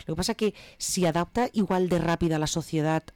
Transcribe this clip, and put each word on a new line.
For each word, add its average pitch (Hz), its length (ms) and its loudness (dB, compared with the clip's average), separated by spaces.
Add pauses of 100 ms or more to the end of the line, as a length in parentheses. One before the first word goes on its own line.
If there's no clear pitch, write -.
Lo 160 80 -6
que - 20 -4
pasa 185 160 -2
que 208 220 -2 (240)
si - 260 0
adapta 175 480 0
igual 185 360 2
de 170 100 2
rápida 165 400 0
la 151 80 0
sociedad 156 560 0 (120)